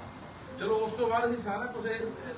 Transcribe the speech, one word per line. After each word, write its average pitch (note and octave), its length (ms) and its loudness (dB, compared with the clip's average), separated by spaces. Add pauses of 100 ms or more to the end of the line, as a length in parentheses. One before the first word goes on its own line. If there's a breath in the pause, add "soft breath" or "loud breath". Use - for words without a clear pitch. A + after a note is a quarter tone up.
(580)
ਚਲੋ G#3+ 160 2
ਉਸ A3 180 2
ਤੋਂ A#3 180 4
ਬਾਅਦ A#3 160 6
ਅਸੀਂ A#3+ 100 2
ਸਾਰਾ G#3+ 300 -2
ਕੁਝ A3+ 200 -4
ਇਹ A3+ 140 0 (360)